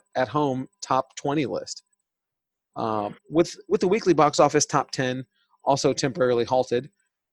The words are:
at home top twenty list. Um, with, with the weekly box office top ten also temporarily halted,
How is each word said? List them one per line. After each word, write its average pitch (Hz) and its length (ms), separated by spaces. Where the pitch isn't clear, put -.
at 127 140
home 135 380
top - 340
twenty 143 300
list. - 380
Um, 110 400
with, 165 280
with 185 140
the 135 80
weekly 190 240
box 151 260
office 147 260
top - 260
ten 127 340
also 135 260
temporarily 123 540
halted, 127 440